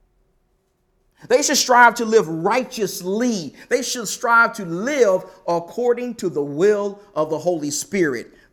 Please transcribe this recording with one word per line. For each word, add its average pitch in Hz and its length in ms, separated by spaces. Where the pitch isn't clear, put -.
They 277 140
should 294 140
strive 240 380
to 240 100
live 220 220
righteously. 196 1300
They 254 140
should 233 240
strive 233 460
to 208 120
live 196 600
according 233 680
to 190 140
the 147 120
will 202 580
of 156 160
the 156 80
Holy 156 320
Spirit. 143 640